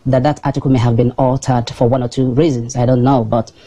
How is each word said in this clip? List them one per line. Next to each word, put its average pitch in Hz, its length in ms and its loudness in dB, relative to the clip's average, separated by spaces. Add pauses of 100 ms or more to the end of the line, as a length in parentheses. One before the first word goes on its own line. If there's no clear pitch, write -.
that 131 160 2
that 143 220 0
article 139 260 -2
may 131 100 2
have 117 180 0
been 123 140 2
altered 127 580 -2
for - 180 0
one 127 160 0
or 120 60 -4
two 131 220 -2
reasons. 123 440 -2
I 123 100 0
don't 123 180 2
know, 131 200 2
but 113 300 -4 (140)